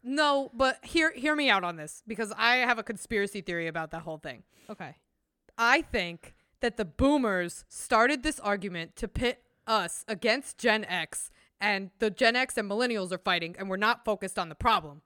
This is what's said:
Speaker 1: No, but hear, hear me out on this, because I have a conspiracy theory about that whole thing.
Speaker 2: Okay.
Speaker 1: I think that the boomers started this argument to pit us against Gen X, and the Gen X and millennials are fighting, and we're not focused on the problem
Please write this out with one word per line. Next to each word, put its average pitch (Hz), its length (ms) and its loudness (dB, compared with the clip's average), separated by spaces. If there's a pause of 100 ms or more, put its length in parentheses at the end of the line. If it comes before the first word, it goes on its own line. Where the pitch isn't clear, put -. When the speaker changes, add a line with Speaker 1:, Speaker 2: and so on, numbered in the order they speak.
Speaker 1:
No, 277 500 2
but 262 320 0
hear, 320 280 2
hear 294 220 0
me 285 140 2
out 196 160 4
on 175 100 -4
this, 156 320 -14
because 214 300 -6
I 233 200 4
have 247 200 2
a 226 60 -8
conspiracy 202 580 -4
theory 170 260 -4
about 160 240 -6
that 165 120 -10
whole 156 160 -10
thing. 131 240 -12 (260)
Speaker 2:
Okay. 165 260 -14 (600)
Speaker 1:
I 247 240 4
think 175 540 -6 (260)
that 240 160 -2
the 214 80 -2
boomers 214 840 0
started 247 560 2
this 302 160 -4
argument 185 580 -4
to 226 120 -6
pit 247 340 -2 (220)
us 208 420 0
against 226 520 -2
Gen 214 260 2
X, - 440 -6 (300)
and 196 300 0 (100)
the 220 100 2
Gen 233 280 4
X 262 200 0
and 208 120 -2
millennials 214 420 0
are 185 60 -4
fighting, 175 420 -2
and 196 100 -6
we're 190 60 -2
not 220 300 0
focused 190 340 -2
on 170 80 -2
the 160 80 -14
problem 156 500 0